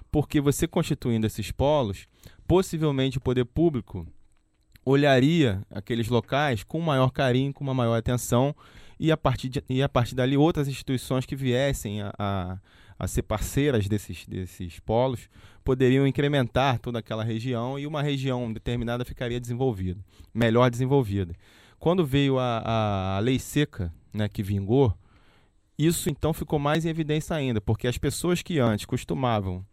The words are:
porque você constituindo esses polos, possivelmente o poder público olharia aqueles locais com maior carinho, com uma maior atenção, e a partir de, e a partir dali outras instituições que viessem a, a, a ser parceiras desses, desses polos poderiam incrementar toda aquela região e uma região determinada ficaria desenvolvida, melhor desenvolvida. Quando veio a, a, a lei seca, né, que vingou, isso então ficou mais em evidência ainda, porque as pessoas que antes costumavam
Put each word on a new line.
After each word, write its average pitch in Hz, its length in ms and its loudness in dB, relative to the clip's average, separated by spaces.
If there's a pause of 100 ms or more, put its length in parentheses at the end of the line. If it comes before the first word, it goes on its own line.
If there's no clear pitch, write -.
(100)
porque 151 300 0
você 143 260 2
constituindo 131 600 0
esses 104 260 -6
polos, 131 540 0 (420)
possivelmente 151 680 2
o - 20 -2
poder 127 240 0
público 123 600 -2 (760)
olharia 139 840 4
aqueles 113 380 -4
locais 123 540 0
com - 180 -8
maior 135 300 2
carinho, 135 420 0
com 143 120 -10
uma 135 100 -2
maior 117 200 2
atenção, 120 600 0 (440)
e 156 120 2
a 156 60 6
partir 135 320 -2
de, 131 200 -4
e 131 140 0
a 139 60 0
partir 123 260 0
dali 127 220 2
outras 151 320 4
instituições 127 580 -4
que - 80 -8
viessem 127 680 -2
a, 101 160 -8
a, 95 400 -4 (400)
a 92 100 -4
ser 120 140 -2
parceiras 117 640 0
desses, 98 380 -6
desses 90 540 -10
polos 120 480 -2 (360)
poderiam 131 420 4
incrementar 135 720 0
toda 120 200 -6
aquela 110 260 -6
região 117 540 -4
e 143 80 -8
uma 151 160 -4
região 131 500 -2
determinada 120 520 -4
ficaria 123 360 -6
desenvolvida, 117 580 -2 (340)
melhor 117 380 6
desenvolvida. 117 640 0 (440)
Quando 175 260 2
veio 135 340 2
a, 123 260 -2
a, 104 520 0
a - 20 -2
lei 127 200 0
seca, 123 540 -4 (200)
né, 104 160 -2
que 107 140 -6
vingou, 101 520 2 (840)
isso 160 300 0
então 151 240 -2
ficou - 260 -4
mais 151 260 0
em 170 40 -2
evidência 156 460 -2
ainda, 131 260 0
porque - 280 0
as 123 100 -2
pessoas 165 440 -2
que 170 180 -4
antes 113 240 2
costumavam 110 880 -2